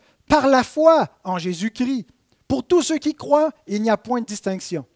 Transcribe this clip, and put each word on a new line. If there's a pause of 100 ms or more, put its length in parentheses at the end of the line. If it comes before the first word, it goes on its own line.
(280)
par
la
foi (160)
en
Jésus-Christ. (400)
Pour
tous
ceux
qui
croient, (160)
il
n'y
a
point
de
distinction.